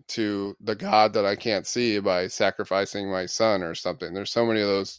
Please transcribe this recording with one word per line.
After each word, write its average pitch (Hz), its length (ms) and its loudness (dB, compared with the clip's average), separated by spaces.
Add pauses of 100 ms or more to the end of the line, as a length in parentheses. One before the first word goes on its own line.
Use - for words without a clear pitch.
to 101 500 -2
the 107 160 -4
God 107 380 4
that 107 120 2
I 101 120 2
can't 104 280 -2
see 117 360 0
by 92 260 2
sacrificing 98 840 0
my 92 180 -2
son," 104 360 2
or 85 140 -6
something. 85 360 -6
There's 98 200 -6
so 117 120 2
many 110 160 2
of 101 60 2
those 98 320 -2